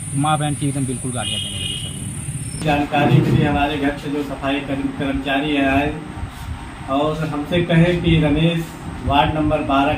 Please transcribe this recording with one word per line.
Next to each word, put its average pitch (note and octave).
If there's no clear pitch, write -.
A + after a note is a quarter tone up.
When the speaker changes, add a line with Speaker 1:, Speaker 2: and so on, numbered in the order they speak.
Speaker 1:
माँ D#3
बहन D3
की C#3+
एकदम C3+
बिल्कुल B2+
गालियाँ A#2
देने -
लगे -
सर। -
Speaker 2:
जानकारी C#3+
मिली D3+
हमारे C#3+
घर C#3
से D3
जो D3
सफाई C#3
कर्म-, C3+
कर्मचारी C#3
आए C#3
और D3+
हमसे D3
कहे E3+
कि E3
रमेश D#3+
वार्ड C#3+
नंबर D3+
बारह C#3+